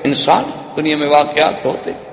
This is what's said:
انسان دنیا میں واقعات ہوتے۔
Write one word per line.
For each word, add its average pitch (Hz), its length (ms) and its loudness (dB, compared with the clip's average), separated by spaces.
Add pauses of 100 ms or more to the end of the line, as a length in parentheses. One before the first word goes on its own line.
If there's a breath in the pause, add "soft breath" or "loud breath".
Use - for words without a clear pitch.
انسان 143 400 2 (340)
دنیا 151 200 0
میں 147 100 0
واقعات 147 580 2
ہوتے۔ - 260 -4 (200)